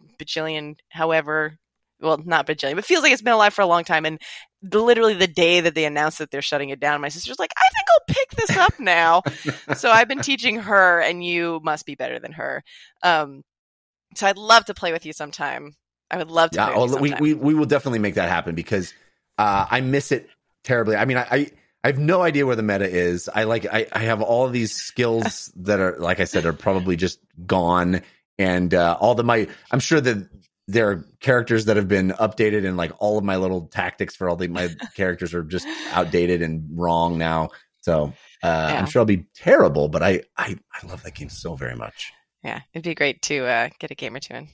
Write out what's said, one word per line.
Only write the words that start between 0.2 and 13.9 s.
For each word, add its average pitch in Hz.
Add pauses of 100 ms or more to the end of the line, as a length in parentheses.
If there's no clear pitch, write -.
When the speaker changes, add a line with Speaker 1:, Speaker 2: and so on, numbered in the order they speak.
Speaker 1:
however, 156 (440)
well, 156
not 160
bajillion, 151
but 185
feels 339
like 277
it's -
been 240
alive 208
for 202
a 196
long 170
time. 160
And 156 (420)
the, 196
literally 226
the 185
day 175
that 165
they 156
announced 147
that 151
they're 139
shutting 139
it 135
down, 147
my 143
sister's 170
like, -
"I -
think 807
I'll -
pick 523
this 440
up 381
now." 170
Speaker 2:
<laughs> -
Speaker 1:
So 247
I've 226
been 277
teaching 233
her, 185
and 175
you 170
must 151
be 143
better 127
than 127
her. 139 (420)
Um, 151 (720)